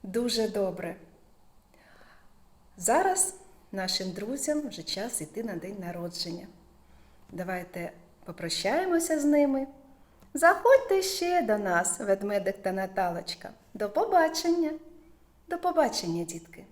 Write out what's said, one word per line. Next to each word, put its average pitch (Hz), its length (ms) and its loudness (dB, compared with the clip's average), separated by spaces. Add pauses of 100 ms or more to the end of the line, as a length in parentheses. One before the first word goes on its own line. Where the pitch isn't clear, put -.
Дуже 226 440 0
добре. 185 480 -4 (1800)
Зараз 349 580 2 (360)
нашим 185 400 -4
друзям 277 560 -4
вже 170 160 -12
час 208 380 -6
іти 180 220 -8
на 214 120 -6
день 190 240 -10
народження. 175 680 -8 (840)
Давайте 180 600 -8 (340)
попрощаємося 311 960 0
з 285 60 0
ними. 277 420 4 (680)
Заходьте 381 680 6
ще 349 400 0
до 214 160 2
нас, 180 420 0
ведмедик 196 640 0
та 190 100 -2
Наталочка. 185 760 -4 (240)
До 208 160 -4
побачення! 339 840 2 (760)
До 175 100 -6
побачення, 170 680 0
дітки. - 480 -14